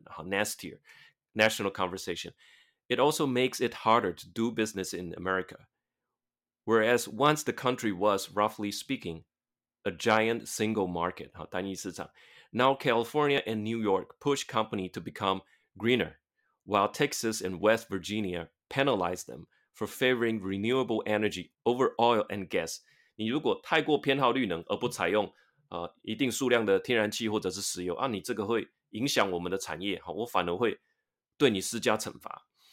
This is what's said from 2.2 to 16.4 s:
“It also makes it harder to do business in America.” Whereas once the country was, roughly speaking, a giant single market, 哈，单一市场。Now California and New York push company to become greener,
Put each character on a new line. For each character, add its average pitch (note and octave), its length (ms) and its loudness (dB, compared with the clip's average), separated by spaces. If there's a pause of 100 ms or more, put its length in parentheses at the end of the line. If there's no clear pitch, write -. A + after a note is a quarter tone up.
“It A#2+ 100 0
also D3 280 4
makes B2+ 400 0
it A2+ 80 -4
harder A2 400 4
to - 200 -18
do A2+ 200 0
business A2 400 -2
in F2 200 -8
America.” F#2 420 -4 (1080)
Whereas A2+ 420 4
once C#3+ 360 2
the B2 80 0
country B2+ 400 -2
was, G2 420 0
roughly G#2 380 0
speaking, F#2 500 -8 (640)
a G2+ 80 -2
giant A2 560 2
single G#2+ 400 0
market, F2 440 -4
哈， D#2+ 160 -14
单 F#2 160 -4
一 G2 120 -6
市 F#2 160 -8
场。 - 180 -10 (400)
Now C3 260 4
California C#3 680 2
and A2 180 -4
New A2+ 180 -2
York F#2+ 400 0
push C#3 240 0
company A2 460 -2
to - 100 -10
become F#2+ 420 -2 (360)
greener, A2 380 0 (480)